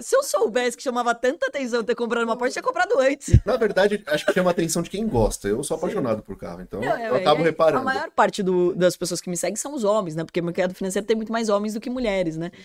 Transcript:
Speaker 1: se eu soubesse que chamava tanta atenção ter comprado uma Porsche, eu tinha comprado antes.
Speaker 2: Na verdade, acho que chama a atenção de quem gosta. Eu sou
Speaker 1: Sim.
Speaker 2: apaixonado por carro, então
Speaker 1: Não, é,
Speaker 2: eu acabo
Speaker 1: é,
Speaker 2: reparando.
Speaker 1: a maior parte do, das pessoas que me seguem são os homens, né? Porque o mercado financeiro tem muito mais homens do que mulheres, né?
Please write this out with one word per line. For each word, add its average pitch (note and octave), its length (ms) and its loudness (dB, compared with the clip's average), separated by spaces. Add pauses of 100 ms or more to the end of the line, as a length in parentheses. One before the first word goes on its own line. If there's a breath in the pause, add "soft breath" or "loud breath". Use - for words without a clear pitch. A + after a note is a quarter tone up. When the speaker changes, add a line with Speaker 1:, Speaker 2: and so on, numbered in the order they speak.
Speaker 1:
se - 140 -4
eu C#5 60 6
soubesse B3 540 0
que - 60 -16
chamava A#3+ 320 0
tanta B3+ 340 0
atenção A#3+ 340 -2
ter A3+ 120 0
comprado A#3 300 -2
uma A3+ 120 -2
Porsche, B3 220 -2
eu E4+ 40 -8
tinha B4+ 100 -2
comprado F4+ 280 2
antes. C#4 440 4
Speaker 2:
Na B3+ 120 0
verdade, G#3 500 2
acho D3+ 180 -2
que G3 80 2
chama F3+ 180 2
a - 20 2
atenção E3+ 280 0
de E3 80 -4
quem G#3+ 180 -4
gosta. G#3 420 0
Eu G#2+ 160 0
sou D#3 120 -4
Speaker 1:
Sim. - 80 -6
Speaker 2:
apaixonado C3+ 380 -2
por G2 160 -12
carro, F2+ 240 -12
então - 180 -10
Speaker 1:
Não, C#4+ 160 0
é, A#3 140 -6
Speaker 2:
eu B3 60 2
acabo D#3 260 4
Speaker 1:
é, - 20 2
Speaker 2:
reparando. D#3+ 360 4
Speaker 1:
a - 40 -6
maior C4+ 280 -2
parte G#3 300 2
do, F3+ 320 2
das F3 220 4
pessoas F3+ 240 -4
que - 80 -10
me F3 80 -4
seguem F3+ 200 -2
são C#4+ 180 -8
os C4+ 100 -4
homens, G3 300 0
né? D#3+ 100 -2
Porque - 160 -4
o E3+ 40 -2
mercado F3+ 280 -2
financeiro F#3+ 340 -4
tem A3+ 100 2
muito A3 160 -6
mais A3+ 160 -2
homens G#3 260 0
do A3 60 -6
que A#3+ 100 -8
mulheres, G3 460 -2
né? E3+ 160 -6 (120)